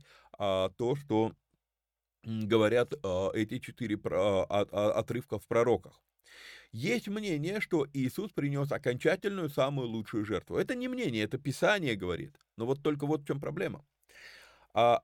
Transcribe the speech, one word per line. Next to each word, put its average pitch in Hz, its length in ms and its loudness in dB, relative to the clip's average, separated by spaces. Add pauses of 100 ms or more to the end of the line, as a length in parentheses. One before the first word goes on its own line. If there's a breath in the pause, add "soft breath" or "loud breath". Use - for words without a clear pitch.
(380 soft breath)
а, 95 380 2
то, 127 200 0
что, 113 360 2 (920)
м, 110 240 -4
говорят, 113 540 4
а, 95 300 0
эти 110 260 -2
четыре 107 380 -6
про-, 95 520 2
а, 101 220 2
а, 104 220 2
отрывка 113 460 -2
в - 80 -18
пророках. 117 540 2 (720 loud breath)
Есть 185 360 -2
мнение, 196 520 -4
что 156 320 0
Иисус 160 400 -4
принес 143 400 -2
окончательную, 165 760 0
самую 139 400 0
лучшую 110 360 -4
жертву. 92 320 -4
Это 190 180 0
не 247 140 -4
мнение, 202 340 -2
это 107 160 -2
Писание 160 560 0
говорит. 90 420 -6 (200)
Но 117 100 -6
вот 135 160 -2
только 147 240 0
вот 151 160 -2
в 147 40 -20
чем - 140 -4
проблема. 147 440 -6 (880 loud breath)
А 117 320 6